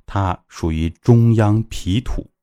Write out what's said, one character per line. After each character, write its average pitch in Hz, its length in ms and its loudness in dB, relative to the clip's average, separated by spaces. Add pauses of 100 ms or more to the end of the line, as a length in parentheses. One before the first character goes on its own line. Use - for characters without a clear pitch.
它 95 420 -4
属 - 220 -6
于 80 200 -2
中 117 440 4
央 110 300 2
脾 - 360 -4
土 - 300 -8 (120)